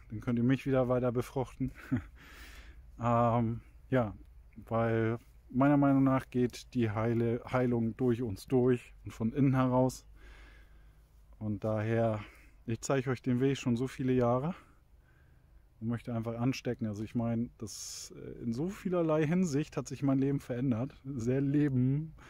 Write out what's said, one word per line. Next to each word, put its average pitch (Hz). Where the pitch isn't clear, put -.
Dann 110
könnt 120
ihr 117
mich 131
wieder 131
weiter 123
befruchten. 127
<laughs> 127
Ähm, 117
ja, 113
weil 113
meiner 139
Meinung 139
nach 131
geht -
die 113
Heile-, 117
Heilung 120
durch 123
uns 104
durch 127
und 104
von 113
innen 135
heraus. 127
Und 107
daher, 110
ich 113
zeige 135
euch 120
den 123
Weg 135
schon 120
so 127
viele 127
Jahre 123
und 110
möchte 117
einfach 113
anstecken. 120
Also 107
ich 107
meine, 117
das, -
äh, -
in 120
so 143
vielerlei 165
Hinsicht 156
hat 139
sich 135
mein 135
Leben 139
verändert. 127
Sehr 131
leben-, 143